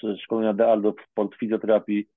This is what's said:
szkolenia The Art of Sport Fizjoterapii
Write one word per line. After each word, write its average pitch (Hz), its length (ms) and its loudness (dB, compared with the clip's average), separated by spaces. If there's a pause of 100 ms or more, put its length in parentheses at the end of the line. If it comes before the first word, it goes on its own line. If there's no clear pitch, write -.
(240)
szkolenia 110 300 -2
The 113 180 2
Art 104 140 2
of 104 100 0 (160)
Sport 101 240 -4
Fizjoterapii 104 800 -2